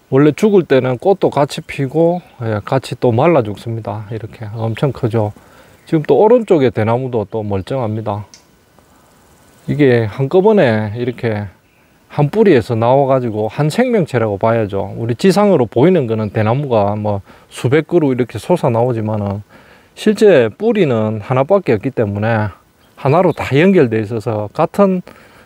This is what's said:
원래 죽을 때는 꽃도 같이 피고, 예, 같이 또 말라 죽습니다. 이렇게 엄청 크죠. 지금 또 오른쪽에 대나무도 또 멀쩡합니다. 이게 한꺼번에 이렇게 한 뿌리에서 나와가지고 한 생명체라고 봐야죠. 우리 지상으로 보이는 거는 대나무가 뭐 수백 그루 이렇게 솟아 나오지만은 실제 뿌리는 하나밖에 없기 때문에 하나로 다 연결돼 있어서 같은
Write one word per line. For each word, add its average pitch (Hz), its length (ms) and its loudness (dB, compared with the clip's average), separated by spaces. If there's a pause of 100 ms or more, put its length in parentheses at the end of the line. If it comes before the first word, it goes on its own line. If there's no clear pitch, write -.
(100)
원래 143 200 4
죽을 202 340 2
때는 127 340 0
꽃도 180 320 0
같이 147 320 -2
피고, 160 580 -2 (220)
예, 107 240 -4
같이 - 340 -4
또 123 120 2
말라 143 300 2
죽습니다. 107 680 -8
이렇게 110 440 -12
엄청 113 380 -4
크죠. 107 400 -2 (540)
지금 160 160 0
또 143 160 2
오른쪽에 202 500 4
대나무도 117 640 -2
또 110 120 -6
멀쩡합니다. 107 840 -6 (1400)
이게 131 360 2
한꺼번에 135 920 2
이렇게 117 500 -4 (600)
한 147 200 -2
뿌리에서 170 460 2
나와가지고 120 760 0
한 151 220 -2
생명체라고 147 640 0
봐야죠. 104 640 -2
우리 117 160 -4
지상으로 190 500 2
보이는 139 420 2
거는 110 220 -2
대나무가 110 640 0
뭐 104 280 -4 (260)
수백 147 400 -2
그루 156 240 0
이렇게 123 260 -4
솟아 170 300 -2
나오지만은 107 760 -2 (520)
실제 190 640 4
뿌리는 123 640 0
하나밖에 139 500 0
없기 139 180 -2
때문에 107 580 -2 (480)
하나로 170 360 2
다 127 260 -4
연결돼 156 420 4
있어서 107 520 -6
같은 185 480 0 (460)